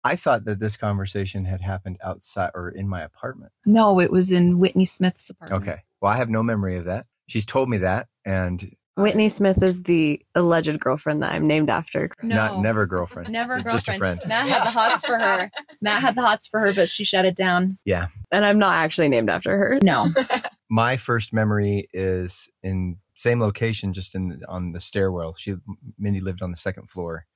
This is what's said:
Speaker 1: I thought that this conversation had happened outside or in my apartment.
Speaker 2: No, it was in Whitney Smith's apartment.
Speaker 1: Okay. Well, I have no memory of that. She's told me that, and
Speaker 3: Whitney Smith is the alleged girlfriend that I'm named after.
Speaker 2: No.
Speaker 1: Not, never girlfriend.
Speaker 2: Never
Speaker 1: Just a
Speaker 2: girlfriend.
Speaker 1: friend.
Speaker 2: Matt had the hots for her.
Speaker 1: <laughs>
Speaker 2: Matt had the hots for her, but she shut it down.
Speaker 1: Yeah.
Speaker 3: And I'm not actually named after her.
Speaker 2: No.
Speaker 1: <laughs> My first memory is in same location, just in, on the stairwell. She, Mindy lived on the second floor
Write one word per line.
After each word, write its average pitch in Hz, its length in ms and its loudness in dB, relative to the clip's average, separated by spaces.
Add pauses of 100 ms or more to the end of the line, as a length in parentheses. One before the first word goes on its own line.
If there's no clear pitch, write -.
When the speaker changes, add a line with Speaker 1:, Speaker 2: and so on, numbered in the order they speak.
Speaker 1:
I 135 120 2
thought 117 280 2
that 104 160 -4
this 107 160 -2
conversation 98 680 -4
had 92 160 -4
happened 92 420 -8
outside 92 500 -6
or 87 140 -8
in 98 200 -8
my 90 120 -6
apartment. - 500 -14 (140)
Speaker 2:
No, 208 360 6
it - 120 2
was 185 180 4
in 175 300 4
Whitney 185 240 4
Smith's - 460 0
apartment. 95 360 -6
Speaker 1:
Okay. 78 140 -6 (200)
Well, 98 120 2
I 113 40 2
have 120 140 -2
no 110 140 0
memory 101 320 0
of 87 80 -6
that. 98 220 -6 (220)
She's 107 180 0
told 131 220 0
me 113 100 0
that, 92 280 0 (180)
and 92 460 -4 (240)
Speaker 3:
Whitney 208 340 2
Smith 190 360 2
is 180 180 2
the 160 400 2 (140)
alleged 165 420 2
girlfriend 151 460 -2
that - 100 -4
I'm 156 140 0
named 156 220 2
after. - 380 -2 (140)
Speaker 2:
No. 226 140 -2
Speaker 1:
Not, 107 240 0
never 107 260 2
girlfriend. 87 440 -6
Speaker 2:
Never 240 320 -4
Speaker 1:
Just - 260 0
a 214 40 -2
Speaker 2:
girlfriend. 190 300 -2
Speaker 1:
friend. 180 60 -8
Speaker 2:
Matt 240 200 0
had 240 160 0
the 233 60 0
hots 233 340 2
for 240 140 0
her. 196 320 0 (160)
Speaker 1:
<laughs> - 160 -20
Speaker 2:
Matt 208 200 0
had 240 120 2
the 247 80 0
hots 220 240 2
for 220 140 -2
her, 202 120 2
but 185 160 2
she - 160 -4
shut 190 200 2
it 185 100 2
down. 185 500 0
Speaker 1:
Yeah. 87 220 0 (240)
Speaker 3:
And 208 140 2
I'm 208 160 4
not 185 140 4
actually 160 340 2
named 117 200 2
after 92 300 -2
her. 269 240 2
Speaker 2:
No. 139 240 4 (340)
Speaker 1:
<laughs> - 300 -14
My 117 260 2
first 117 360 0
memory 104 600 0
is 92 560 -2 (140)
in 92 340 -4 (200)
same 120 240 0
location, 107 520 -2
just 92 220 -4
in, 90 340 -6
on 90 240 -6
the 87 80 -10
stairwell. 90 540 -2
She, 101 200 -8 (440)
Mindy 101 220 -2
lived 92 220 -8
on 90 80 -6
the 87 60 -8
second - 320 -6
floor 82 480 -10